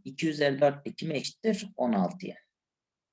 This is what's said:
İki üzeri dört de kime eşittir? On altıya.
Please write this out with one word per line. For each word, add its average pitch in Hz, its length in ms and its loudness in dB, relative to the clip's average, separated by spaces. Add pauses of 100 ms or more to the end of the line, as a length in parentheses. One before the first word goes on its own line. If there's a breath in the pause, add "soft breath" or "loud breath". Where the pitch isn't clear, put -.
İki 139 240 -2
üzeri 143 320 2
dört 143 260 4
de - 80 -10
kime 160 220 -4
eşittir? 196 600 -2
On 123 160 2
altıya. - 420 -2 (800)